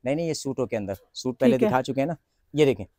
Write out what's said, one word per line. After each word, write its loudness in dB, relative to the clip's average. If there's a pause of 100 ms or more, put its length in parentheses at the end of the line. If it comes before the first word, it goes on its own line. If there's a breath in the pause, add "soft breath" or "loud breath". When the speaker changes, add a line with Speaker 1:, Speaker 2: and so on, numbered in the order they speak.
Speaker 1:
नहीं, 0
नहीं, -4
ये -2
सूट -6
हो -2
के -4
अंदर, -6 (180)
सूट -6
पहले 6
Speaker 2:
ठीक 2
है। 2
Speaker 1:
दिखा 2
चुके -4
हैं -2
ना, -6 (380)
ये 6
देखें। 0 (140)